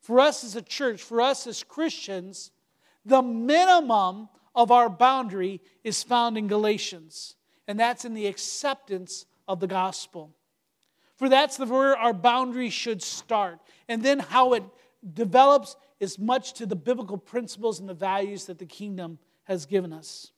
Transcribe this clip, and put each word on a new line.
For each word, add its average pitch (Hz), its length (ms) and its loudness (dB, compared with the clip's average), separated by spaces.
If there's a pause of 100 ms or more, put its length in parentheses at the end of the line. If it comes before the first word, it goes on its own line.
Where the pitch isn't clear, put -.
For 247 180 4
us 285 240 4
as 208 120 -12
a 226 60 -8
church, 226 400 -6
for 233 200 -4
us 269 240 0
as 233 180 -12
Christians, 196 880 -8 (540)
the 262 160 6
minimum 233 1080 2 (260)
of 233 160 4
our 240 180 6
boundary 196 720 0 (220)
is 214 200 -6
found 240 340 0
in 214 100 -4
Galatians, 208 880 -4 (320)
and 202 120 -6
that's 240 240 0
in 240 100 -10
the 214 140 -4
acceptance 196 1000 -8 (220)
of 190 120 -4
the 190 80 -4
gospel. 185 680 -6 (840)
For 262 120 0
that's 285 260 4
the, 262 120 -6
where 269 280 4
our 226 180 2
boundary 240 580 0
should 220 320 -6
start, 196 560 -4 (280)
and 226 140 -4
then 277 180 2
how 254 340 4
it 226 100 0 (500)
develops 254 640 4 (240)
is 196 180 -6
much 240 360 -2
to 233 120 -12
the 202 100 -4
biblical 202 420 -4
principles 220 640 -6
and 196 80 -14
the 190 60 -12
values 196 520 -4
that 180 120 -14
the 185 80 -16
kingdom 180 540 -12 (240)
has 170 240 -6
given 180 260 -2
us. - 440 -18